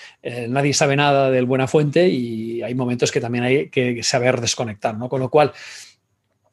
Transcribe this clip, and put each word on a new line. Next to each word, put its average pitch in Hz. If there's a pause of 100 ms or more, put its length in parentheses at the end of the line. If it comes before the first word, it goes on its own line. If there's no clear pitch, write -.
(200)
eh, 120
nadie 139
sabe 139
nada 139
del 127
Buenafuente 147
y 117
hay 123
momentos 123
que 139
también 120
hay 135
que 123
saber 123
desconectar, 113
¿no? 123
Con 139
lo 127
cual, 151 (1000)